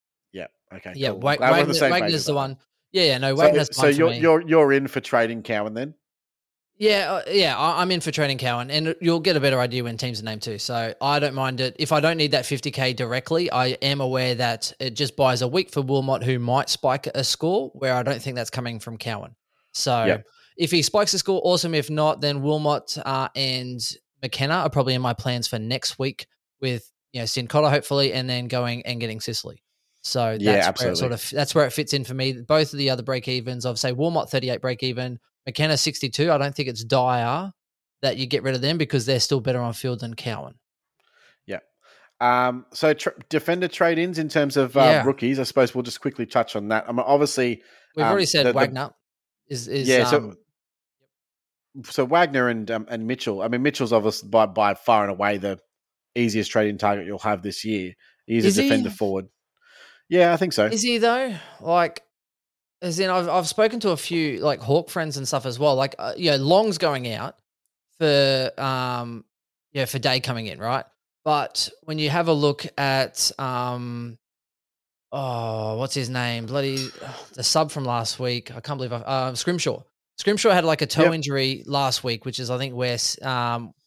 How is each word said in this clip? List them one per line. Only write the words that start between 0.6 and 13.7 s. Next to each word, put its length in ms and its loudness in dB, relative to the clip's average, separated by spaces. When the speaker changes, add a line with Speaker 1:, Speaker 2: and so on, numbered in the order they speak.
Speaker 1:
okay, 220 -16
Speaker 2:
Yeah, 140 -2
Speaker 1:
cool. 100 -6
Speaker 2:
Wa-, 160 2
Speaker 1:
Glad 160 4
we're 40 8
on 40 4
the 80 4
Speaker 2:
Wagner, 60 0
Speaker 1:
same 180 4
page 100 2
Speaker 2:
Wagner's 120 0
Speaker 1:
with 120 -2
Speaker 2:
the 60 -2
Speaker 1:
that. 40 0
Speaker 2:
one. 220 -4
Yeah, 100 4
yeah, 140 4
no, 180 0
Speaker 1:
So, 60 2
Speaker 2:
Wagner's 260 6
the 60 -10
Speaker 1:
so 100 -2
Speaker 2:
one 80 8
for 60 2
Speaker 1:
you're, 140 4
Speaker 2:
me. 80 -6
Speaker 1:
you're, 280 6
you're 260 6
in 140 2
for 140 -4
trading 420 0
Cowan 300 -2
then? 200 -8
Speaker 2:
Yeah, 360 2
uh, 160 -2
yeah, 280 2
I, 240 2
I'm 100 2
in 80 0
for 120 -4
trading 260 0
Cowan, 340 -2
and 300 0
you'll 200 2
get 140 2
a 60 2
better 180 2
idea 240 -2
when 140 -6
teams 240 -6
are 40 -10
named 160 -8
too. 160 -8
So 440 -4
I 180 2
don't 140 0
mind 280 -4
it. 180 -2
If 140 -2
I 80 4
don't 160 2
need 140 2
that 140 2
fifty 260 -4
K 220 0
directly, 580 -2
I 160 2